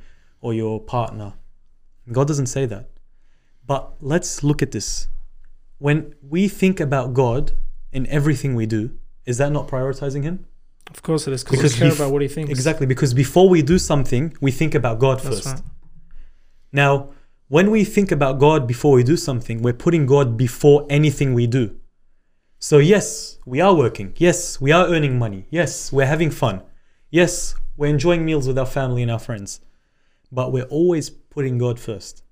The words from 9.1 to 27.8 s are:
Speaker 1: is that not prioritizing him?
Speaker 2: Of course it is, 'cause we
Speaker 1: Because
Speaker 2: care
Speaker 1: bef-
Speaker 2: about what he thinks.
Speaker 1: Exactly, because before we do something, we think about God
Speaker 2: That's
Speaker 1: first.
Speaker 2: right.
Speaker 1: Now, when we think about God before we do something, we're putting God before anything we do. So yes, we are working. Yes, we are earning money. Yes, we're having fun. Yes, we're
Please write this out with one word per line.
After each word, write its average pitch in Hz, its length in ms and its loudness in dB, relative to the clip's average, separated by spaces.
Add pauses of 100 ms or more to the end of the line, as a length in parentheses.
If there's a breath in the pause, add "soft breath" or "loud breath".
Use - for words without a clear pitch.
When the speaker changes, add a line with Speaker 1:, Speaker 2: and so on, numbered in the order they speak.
Speaker 1:
is 123 120 -4
that 143 140 0
not 143 160 -4
prioritizing 139 560 -4
him? 180 220 -6 (440)
Speaker 2:
Of - 140 -20
course 160 220 -2
it 139 80 -4
is, 127 100 -6
'cause - 80 -10
we 135 60 2
Speaker 1:
Because 123 180 2
Speaker 2:
care 147 160 4
Speaker 1:
bef- 151 40 0
Speaker 2:
about 143 160 -2
what 143 100 0
he 139 60 0
thinks. 151 240 -8
Speaker 1:
Exactly, 143 340 -2
because 131 280 0
before 143 340 6
we 175 140 6
do 160 180 4
something, 143 640 0
we 139 100 2
think 151 240 0
about 117 240 -2
God 131 200 2
Speaker 2:
That's 120 160 -4
Speaker 1:
first. 95 100 -6
Speaker 2:
right. 131 160 -6 (1120)
Speaker 1:
Now, 139 360 2 (380 soft breath)
when 185 240 4
we 214 140 4
think 202 260 0
about 139 280 2
God 147 280 4
before 135 260 2
we 123 100 6
do 143 120 2
something, 120 460 -4
we're 120 120 0
putting 165 320 0
God 131 300 2
before 143 540 4
anything 143 440 2
we 120 140 2
do. 117 280 -2 (840)
So - 180 4
yes, - 680 2
we 131 160 -2
are 196 120 6
working. 107 440 0
Yes, - 420 0
we 135 120 2
are 175 160 4
earning 147 300 0
money. 101 320 -4
Yes, - 420 -4
we're 135 160 2
having 160 240 0
fun. 98 300 -2 (480)
Yes, 175 460 0 (220)
we're 147 100 0